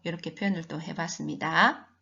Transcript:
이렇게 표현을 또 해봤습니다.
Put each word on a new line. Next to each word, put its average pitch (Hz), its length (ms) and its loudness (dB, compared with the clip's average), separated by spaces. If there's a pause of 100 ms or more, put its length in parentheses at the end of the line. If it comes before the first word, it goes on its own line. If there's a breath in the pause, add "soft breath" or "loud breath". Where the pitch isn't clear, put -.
이렇게 170 300 -6
표현을 190 300 -2
또 151 160 -6
해봤습니다. 165 1080 0 (140)